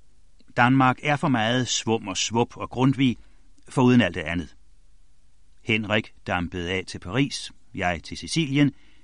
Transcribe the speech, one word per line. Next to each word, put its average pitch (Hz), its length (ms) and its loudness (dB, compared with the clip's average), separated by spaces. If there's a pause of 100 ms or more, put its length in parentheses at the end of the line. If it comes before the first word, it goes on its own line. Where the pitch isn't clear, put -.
(580)
Danmark 127 460 4
er 147 120 0
for - 120 -2
meget 120 400 0
svum 110 400 -2
og 90 100 -8
svup - 400 -2
og 98 120 -8
Grundtvig, 127 480 2 (520)
foruden 123 320 4
alt 90 140 0
det 90 60 -6
andet. 80 340 -6 (1080)
Henrik 110 500 -2 (140)
dampede 90 440 -4
af 95 160 -4
til - 120 -12
Paris, 117 520 -4 (220)
jeg 87 300 -4
til - 140 -14
Sicilien, 143 540 0 (320)